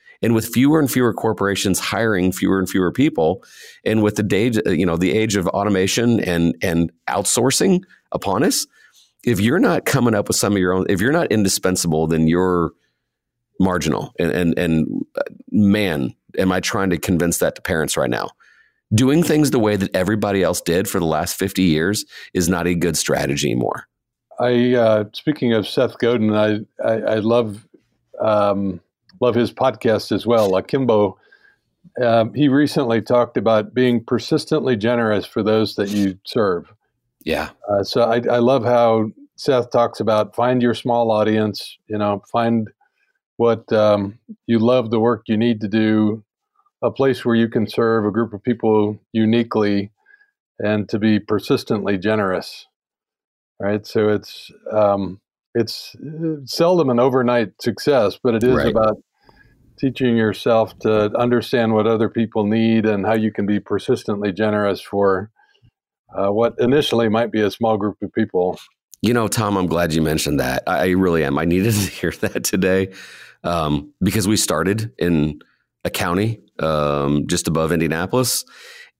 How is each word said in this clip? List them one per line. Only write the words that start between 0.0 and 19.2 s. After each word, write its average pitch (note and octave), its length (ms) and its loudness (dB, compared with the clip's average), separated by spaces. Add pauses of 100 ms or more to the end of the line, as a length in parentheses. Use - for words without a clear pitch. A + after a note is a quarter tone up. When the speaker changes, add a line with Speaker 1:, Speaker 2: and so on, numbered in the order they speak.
Speaker 1:
And A2+ 140 2
with A2 180 -2
fewer C#3+ 260 4
and E3 120 0
fewer A#2+ 240 2
corporations G2 640 -2
hiring G2 540 0
fewer F#2+ 260 0
and F#2 100 -2
fewer F#2 240 0
people, G2 500 0 (420)
and A2 180 2
with G#2 140 2
the G#2+ 60 0
day, G#2 280 0 (160)
you F2+ 180 0
know, E2 140 0
the F2+ 180 2
age A2 200 0
of F2+ 120 0
automation G2+ 720 0
and, E2+ 400 0
and E2+ 320 0 (160)
outsourcing D#3 720 0 (280)
upon G2+ 320 -2
us, B3+ 240 -2 (580)
if A2+ 160 0
you're B2 200 2
not G3+ 240 2
coming A#2+ 300 2
up G2+ 140 0
with A2 80 -2
some G#2 160 0
of G2+ 60 2
your F2+ 140 2
own, F#2+ 160 0
if F#2+ 120 0
you're A#2+ 120 2
not E3 180 0
indispensable, F#2 800 0
then D#2+ 180 2
you're F2 460 2 (880)
marginal. F2 580 0
And, E2 140 0
and, E2+ 260 0
and, E2 460 0 (120)
uh, - 60 -2 (280)
man, G2 640 2 (240)
am F#2 140 2
I F#2 80 0
trying G2 300 -2
to E2+ 80 0
convince F2 400 0
that D#2+ 160 0
to - 80 -16
parents D#2+ 340 -2
right C2+ 140 0
now. G1+ 200 -4 (640)
Doing C3 280 4